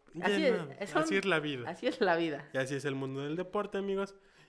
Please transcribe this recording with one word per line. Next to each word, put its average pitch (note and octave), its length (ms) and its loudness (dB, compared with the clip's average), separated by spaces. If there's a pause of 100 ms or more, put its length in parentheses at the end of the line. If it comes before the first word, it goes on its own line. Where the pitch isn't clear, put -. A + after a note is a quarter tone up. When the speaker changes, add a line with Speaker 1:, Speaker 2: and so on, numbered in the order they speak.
(160)
Speaker 1:
ya E3+ 100 -2
Speaker 2:
así G#3 220 4
es, B3 100 6
Speaker 1:
nada, E3+ 300 -8
Speaker 2:
son - 160 2
Speaker 1:
así D#4 140 2
es F#3+ 80 2
la E3+ 140 4
vida. C#3+ 300 -2
Speaker 2:
así F3+ 180 -6
es - 140 -2
la F3+ 140 6
vida. D#3 380 0
Speaker 1:
Y C3 40 -2
así C3 160 0
es C#3 120 -2
el C3+ 100 0
mundo C3+ 260 -4
del D3 140 -4
deporte, G3 420 -4
amigos. G3 380 -2 (340)